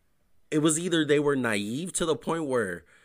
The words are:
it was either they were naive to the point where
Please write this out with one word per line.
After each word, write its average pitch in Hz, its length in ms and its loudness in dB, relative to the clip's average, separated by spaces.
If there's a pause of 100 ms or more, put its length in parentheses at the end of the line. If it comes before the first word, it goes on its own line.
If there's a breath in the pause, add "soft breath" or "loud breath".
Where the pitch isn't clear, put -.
(500)
it 156 100 2
was 156 180 4
either 170 260 0
they 143 140 4
were 143 180 2
naive 120 580 -2
to 175 120 -2
the 151 100 0
point 165 300 -4
where 101 380 -2 (200 soft breath)